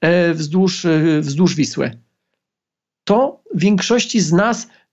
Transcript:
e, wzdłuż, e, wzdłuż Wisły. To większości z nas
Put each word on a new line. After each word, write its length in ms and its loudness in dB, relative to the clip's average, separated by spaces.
e, 320 2
wzdłuż, 520 -2
e, 340 2
wzdłuż 360 0
Wisły. 440 -4
To 400 0
większości 640 0
z 120 -2
nas 360 0